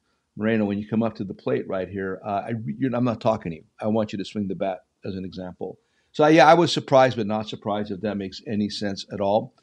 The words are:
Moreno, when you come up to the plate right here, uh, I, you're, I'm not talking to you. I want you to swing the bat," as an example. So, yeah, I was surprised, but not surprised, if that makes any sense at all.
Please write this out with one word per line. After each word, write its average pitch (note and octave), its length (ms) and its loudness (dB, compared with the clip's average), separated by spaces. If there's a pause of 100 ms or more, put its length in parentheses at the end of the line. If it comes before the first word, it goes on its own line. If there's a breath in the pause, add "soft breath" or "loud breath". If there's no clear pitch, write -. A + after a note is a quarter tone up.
(360)
Moreno, G#2+ 280 2
when G2+ 140 -2
you G#2+ 100 -8
come A2+ 140 2
up A2 140 -2
to G#2+ 80 -8
the G2 100 -10
plate - 340 -4
right F#2+ 200 -4
here, F#2+ 360 -6
uh, G2+ 220 -4
I, A#2+ 60 -8 (260)
you're, B2+ 160 -2
I'm B2 100 0
not A2+ 160 -2
talking A2 300 0
to D#2+ 60 -8
you. - 80 -20 (160)
I A2+ 80 -6
want G#2+ 240 0
you G#2+ 60 -8
to F#2 60 -8
swing G#2 240 -6
the F#2 60 -6
bat," F#2 300 -6 (200)
as G2 100 -8
an F#2+ 100 -8
example. F2+ 540 -12 (340)
So, D3+ 140 4
yeah, D#3 200 8
I E3 80 10
was E3+ 180 4
surprised, C3 440 4
but A2 100 -2
not G#2+ 220 -4
surprised, G#2 420 -6
if F#2 100 -8
that G2+ 160 -4
makes F#2+ 300 -8
any G#2 220 -2
sense G2+ 440 -8
at G#2+ 80 -8
all. G#2+ 320 0 (100)